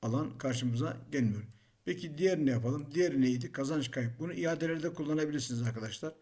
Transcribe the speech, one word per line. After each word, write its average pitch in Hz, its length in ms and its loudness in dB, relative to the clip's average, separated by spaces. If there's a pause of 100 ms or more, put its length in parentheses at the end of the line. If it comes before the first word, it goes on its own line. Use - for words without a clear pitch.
alan 123 360 0
karşımıza 123 600 0 (140)
gelmiyor. 110 320 2 (420)
Peki 170 320 -4
diğerini 165 320 4
yapalım. 127 440 0
Diğeri 156 280 4
neydi? 123 300 2
Kazanç 139 400 -2
kayıp. 120 280 -2
Bunu 165 140 -4
iadelerde 165 600 0
kullanabilirsiniz 147 680 0
arkadaşlar. 117 600 -4